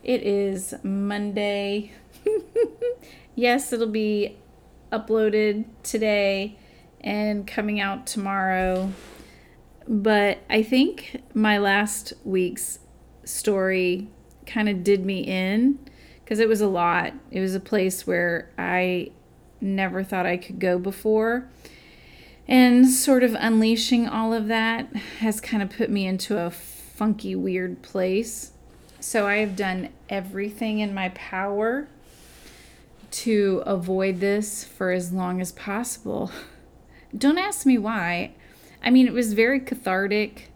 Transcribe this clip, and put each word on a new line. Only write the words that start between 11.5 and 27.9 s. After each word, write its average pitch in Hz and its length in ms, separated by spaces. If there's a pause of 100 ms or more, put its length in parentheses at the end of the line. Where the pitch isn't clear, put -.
last 202 560 (120)
week's 185 560 (440)
story 190 840 (360)
kinda 208 300
did 190 320
me 190 140
in, 208 580 (480)
'cause 190 120
it 226 100
was 220 120
a 208 80
lot. 175 460 (160)
It 185 100
was 190 140
a 190 60
place 190 460
where 175 520
I 180 540 (480)
never 190 420
thought 185 240
I 180 100
could 185 220
go 185 200
before. 220 680 (1000)
And 254 400
sort 254 360
of 233 160
unleashing 226 680
all 226 260
of 220 140
that 226 460 (260)
has 214 200
kinda 208 260
put - 220
me 196 180
into 190 300
a 170 140
funky, - 840
weird 185 460
place. 196 680 (520)